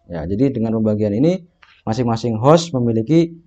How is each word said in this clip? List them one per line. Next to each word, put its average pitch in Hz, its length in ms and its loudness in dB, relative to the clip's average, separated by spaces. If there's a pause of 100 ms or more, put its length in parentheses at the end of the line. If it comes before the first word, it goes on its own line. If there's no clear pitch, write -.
(100)
Ya, 82 160 -8
jadi 110 240 0
dengan 110 320 -2
pembagian 107 320 0
ini, 170 320 0 (400)
masing-masing 117 560 -2
host 165 320 4
memiliki 123 720 0